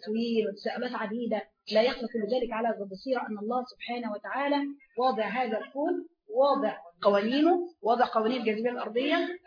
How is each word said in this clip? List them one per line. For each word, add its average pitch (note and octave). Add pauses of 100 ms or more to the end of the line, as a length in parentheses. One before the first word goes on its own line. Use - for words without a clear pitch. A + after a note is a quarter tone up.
طويل A3+
وتساؤلات A#3
عديدة، A3 (320)
لا G#3+
يخفى B3
كل A3+ (160)
ذلك A#3+
على A3+ (100)
ذي G3
البصيرة G3+ (100)
أن G#3+
الله A#3
سبحانه A#3
وتعالى A#3 (420)
واضع A3+
هذا A3
الكون، D4 (220)
واضع B3+ (240)
قوانينه، C4
وضع A3+
قوانين A#3
الجاذبية A3
الأرضية، C4+